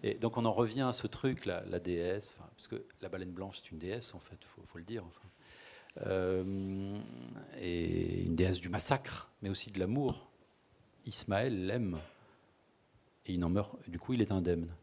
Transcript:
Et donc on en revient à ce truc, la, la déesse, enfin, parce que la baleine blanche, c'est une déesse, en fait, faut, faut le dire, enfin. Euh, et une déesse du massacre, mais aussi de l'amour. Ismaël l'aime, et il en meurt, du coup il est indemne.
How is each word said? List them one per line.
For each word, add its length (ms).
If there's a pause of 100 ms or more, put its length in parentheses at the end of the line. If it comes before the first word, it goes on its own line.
Et 100
donc 240
on 80
en 80
revient 300
à 100
ce 120
truc, 400
la, 200
la 140
déesse, 600
enfin, 160
parce 140
que 160 (160)
la 80
baleine 220
blanche, 300
c'est 100
une 60
déesse, 380
en 60
fait, 240
faut, 200
faut 120
le 80
dire, 200
enfin. 220 (800)
Euh, 920 (640)
et 600
une 160
déesse 220
du 100
massacre, 600 (120)
mais 80
aussi 200
de 100
l'amour. 520 (720)
Ismaël 640
l'aime, 320 (1300)
et 80
il 100
en 60
meurt, 280 (120)
du 100
coup 140
il 80
est 100
indemne. 520